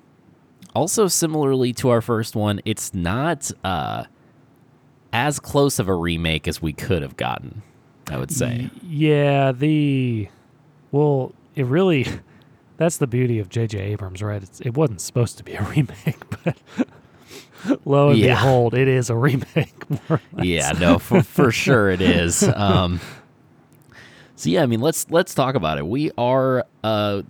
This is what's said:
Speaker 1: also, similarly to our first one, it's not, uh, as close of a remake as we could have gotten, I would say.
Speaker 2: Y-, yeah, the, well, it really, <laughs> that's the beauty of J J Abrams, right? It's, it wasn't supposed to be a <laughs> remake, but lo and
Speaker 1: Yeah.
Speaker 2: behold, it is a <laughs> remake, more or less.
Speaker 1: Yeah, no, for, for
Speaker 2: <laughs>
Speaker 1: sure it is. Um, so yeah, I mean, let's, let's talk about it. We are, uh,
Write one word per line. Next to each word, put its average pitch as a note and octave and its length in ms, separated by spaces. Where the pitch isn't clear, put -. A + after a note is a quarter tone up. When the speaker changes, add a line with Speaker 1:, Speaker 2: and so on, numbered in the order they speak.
Speaker 1:
also, E3+ 320
similarly C3+ 680
to B2+ 160
our A#2 120
first A2+ 340
one, G#2 300
it's - 280
not, A#2+ 560
uh, B1 400
as C3+ 280
close C#3+ 400
of G2 80
a F#2+ 80
remake E2 520
as D#2 140
we D#2 120
could F2 280
have C2+ 160
gotten, C2 460
I C#2 80
would C2 140
say. - 420
Speaker 2:
Y-, - 100
yeah, C#3+ 720
the, C3 760
well, C#3 420
it C3+ 100
really, D3+ 400
<laughs> - 360
that's E3 200
the C#3+ 100
beauty A#2+ 320
of G2 100
J A#2 160
J G#2 140
Abrams, G2 420
right? G#2 220
It's, - 160
it A#2+ 160
wasn't C#3 260
supposed - 360
to - 60
be - 100
a G2+ 100
<laughs> G2 60
remake, - 500
but - 140
lo C#3+ 240
and A2+ 100
Speaker 1:
Yeah. G2+ 160
Speaker 2:
behold, A#2+ 400
it C3 120
is B2+ 220
a A#2 60
<laughs> - 20
remake, - 720
more C#3 200
or D#3 120
less. E2+ 120
Speaker 1:
Yeah, D#2 280
no, E2+ 260
for, - 240
for - 280
Speaker 2:
<laughs> - 0
Speaker 1:
sure A2 380
it F#2 120
is. F2 420
Um, F#2 560
so - 140
yeah, F3 140
I - 20
mean, A#2 160
let's, D#3+ 300
let's F3 240
talk C3 180
about D#2 240
it. D2 80
We C#3 320
are, B2+ 480
uh, G#2 460